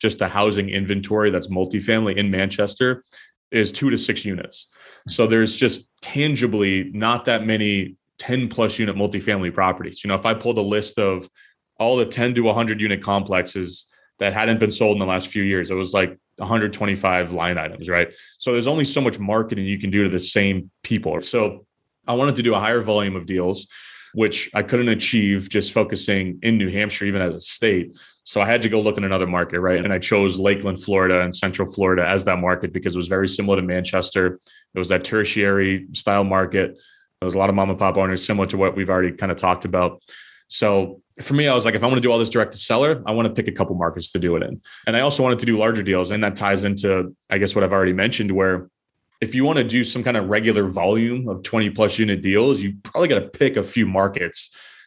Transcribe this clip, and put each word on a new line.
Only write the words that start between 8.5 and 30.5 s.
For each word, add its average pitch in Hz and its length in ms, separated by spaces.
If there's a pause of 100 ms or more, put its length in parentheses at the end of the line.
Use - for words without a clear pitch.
unit 101 180
multifamily 101 560
properties. 90 500
You 101 60
know, 98 60
if 95 100
I 113 80
pulled 113 240
a 107 60
list 104 360
of 95 300 (500)
all 123 200
the 117 80
ten 120 300
to 113 120
a 104 60
hundred 110 260
unit 101 220
complexes 98 840 (320)
that 98 140
hadn't 113 280
been 107 100
sold 104 240
in 101 60
the 95 60
last 92 220
few 101 140
years, 95 280
it 95 40
was, 92 180
like, 92 240 (240)
a 95 40
hundred 104 280
twenty-five 95 580
line 87 280
items, 80 300
right? 87 240 (260)
So - 120
there's 120 160
only 147 180
so 143 160
much 117 200
marketing 104 460
you 101 120
can 101 120
do 101 120
to 95 60
the 90 100
same 98 500 (140)
people. 82 380
So 107 440 (440)
I 120 60
wanted 135 200
to 127 80
do 113 140
a - 20
higher 113 220
volume 104 340
of 90 100
deals, 92 440 (460)
which 107 380
I 107 120
couldn't 120 240
achieve 101 600
just 101 240
focusing 98 720
in 113 160
New 95 120
Hampshire, 101 340
even 98 180
as 87 120
a 82 60
state. 92 520 (320)
So - 160
I 98 60
had 117 160
to 113 60
go 107 120
look 104 180
in 101 60
another 92 240
market, 87 320
right? 90 240
And 101 80
I 92 80
chose 98 360
Lakeland, 98 460